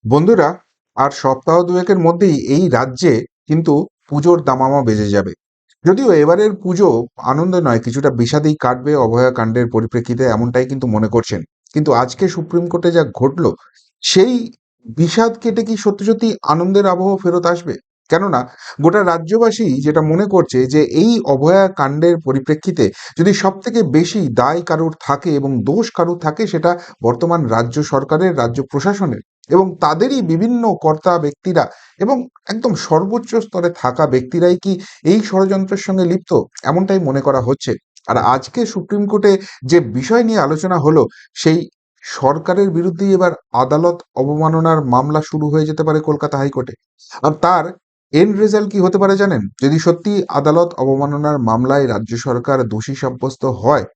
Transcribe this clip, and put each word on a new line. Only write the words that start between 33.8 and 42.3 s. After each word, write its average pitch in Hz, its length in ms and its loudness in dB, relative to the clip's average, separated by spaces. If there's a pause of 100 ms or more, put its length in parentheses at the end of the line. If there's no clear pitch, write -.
ব্যক্তিরাই 165 560 0
কি 196 100 -2 (320)
এই 196 160 4
ষড়যন্ত্রের 190 580 -2
সঙ্গে 190 260 -2
লিপ্ত, - 280 -2 (300)
এমনটাই 190 360 0
মনে 139 220 0
করা 135 200 0
হচ্ছে। 123 320 -4 (340)
আর 117 100 0
আজকে 131 500 0
সুপ্রিম 208 400 -4
কোর্টে 202 260 2 (320)
যে 165 160 4
বিষয় 131 440 0
নিয়ে 220 140 0
আলোচনা 165 400 0
হলো, 156 240 4 (320)
সেই 160 240 2 (460)
সরকারের 170 680 -2